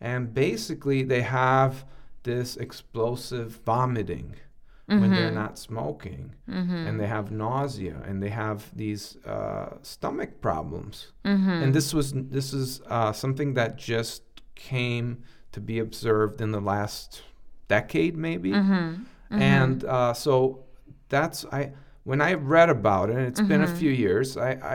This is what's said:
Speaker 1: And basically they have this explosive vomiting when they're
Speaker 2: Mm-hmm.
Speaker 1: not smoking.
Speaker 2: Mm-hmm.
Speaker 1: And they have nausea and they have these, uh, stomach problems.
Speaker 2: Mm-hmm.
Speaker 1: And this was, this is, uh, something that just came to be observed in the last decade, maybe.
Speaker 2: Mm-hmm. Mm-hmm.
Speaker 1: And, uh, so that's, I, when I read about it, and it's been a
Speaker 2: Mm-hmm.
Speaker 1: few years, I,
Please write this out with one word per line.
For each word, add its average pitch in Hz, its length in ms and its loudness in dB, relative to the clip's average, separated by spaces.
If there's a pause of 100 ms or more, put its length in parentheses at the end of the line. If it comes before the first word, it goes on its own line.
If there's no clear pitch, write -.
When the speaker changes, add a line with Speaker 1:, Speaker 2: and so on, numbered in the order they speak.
Speaker 1:
And 120 340 -4
basically 143 720 0
they 127 180 2
have 131 600 2 (400)
this 120 320 -4
explosive 117 1080 -6
vomiting 113 680 0 (520)
when 196 240 6
they're 185 160 4
Speaker 2:
Mm-hmm. 110 80 -2 (100)
Speaker 1:
not - 140 -10
smoking. 131 720 -8 (180)
Speaker 2:
Mm-hmm. 175 360 -2
Speaker 1:
And 110 140 -2
they 101 60 -2
have 104 240 -4
nausea 110 640 -4 (100)
and 98 160 -4
they 101 80 -2
have 107 280 -4 (160)
these, 104 420 -6 (100)
uh, 50 560 -6
stomach - 580 -8
problems. 85 720 -6 (120)
Speaker 2:
Mm-hmm. 196 260 4 (120)
Speaker 1:
And 135 120 6
this - 200 2
was, 139 200 2
this 131 380 -4
is, 131 360 -4
uh, 113 240 0
something 135 420 -2
that 117 220 0
just - 460 -4 (320)
came 120 640 -4 (340)
to - 80 -10
be 113 180 -4
observed 107 600 2
in 110 120 -2
the 104 80 -2
last 101 640 -4 (460)
decade, 160 480 2
maybe. 170 360 -4
Speaker 2:
Mm-hmm. 196 220 4
Mm-hmm. 175 680 -2
Speaker 1:
And, 131 420 6
uh, 123 300 2
so 131 500 2 (460)
that's, 151 420 0
I, 139 200 -4 (320)
when 135 180 0
I 170 100 2
read 165 380 6
about 101 400 4
it, 120 60 0
and 127 100 0
it's 123 160 -2
been 98 200 4
a - 40 4
Speaker 2:
Mm-hmm. 170 100 -2
Speaker 1:
few 160 140 2
years, 120 480 2
I, 127 140 0 (220)